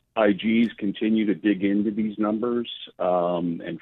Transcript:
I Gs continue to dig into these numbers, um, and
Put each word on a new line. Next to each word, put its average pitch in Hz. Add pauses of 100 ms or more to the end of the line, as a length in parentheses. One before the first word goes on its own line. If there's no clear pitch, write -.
(160)
I 107
Gs 110
continue 110
to 107
dig 95
into 104
these 107
numbers, 113 (280)
um, 87
and 85